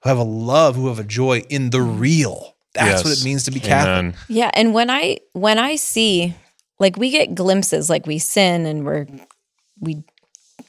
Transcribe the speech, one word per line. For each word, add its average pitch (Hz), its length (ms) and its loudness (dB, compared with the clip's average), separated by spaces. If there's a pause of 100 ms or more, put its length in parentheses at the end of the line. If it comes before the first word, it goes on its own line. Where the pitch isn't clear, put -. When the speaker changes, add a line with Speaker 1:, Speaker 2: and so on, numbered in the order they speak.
Speaker 1:
who 127 60 0
have 131 100 2
a 120 40 0
love, 120 540 2
who 131 120 -2
have 113 100 -6
a 107 60 -8
joy 120 460 0
in 135 200 -2
the 127 120 2
real. 117 760 0 (160)
That's 95 320 2
what 156 60 0
Speaker 2:
Yes. 135 100 -2
Speaker 1:
it 127 40 -4
means 135 200 -4
to 131 60 -4
be - 100 -6
Catholic. 110 380 2
Speaker 2:
Amen. 87 160 -2 (140)
Speaker 3:
Yeah, 226 260 0
and 226 180 4
when 233 160 2
I, 311 300 -2 (160)
when 214 240 2
I 277 180 0
see, 185 580 0 (440)
like, 190 180 2
we 254 140 -2
get 294 240 0
glimpses, 180 560 0
like, 156 160 -2
we 156 120 -4
sin 175 460 0
and 151 220 -4
we're, 147 200 -4 (720)
we 156 260 -8 (640)